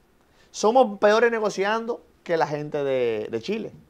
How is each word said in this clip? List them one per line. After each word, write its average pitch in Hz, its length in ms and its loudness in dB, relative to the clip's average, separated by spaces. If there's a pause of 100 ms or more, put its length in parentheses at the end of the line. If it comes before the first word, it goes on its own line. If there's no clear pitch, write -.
(500)
Somos 214 480 2
peores 226 320 4
negociando 220 720 -2 (220)
que 170 120 0
la 151 120 2
gente 147 340 -6
de, 123 480 -2
de 113 100 -4
Chile. 202 320 -6 (180)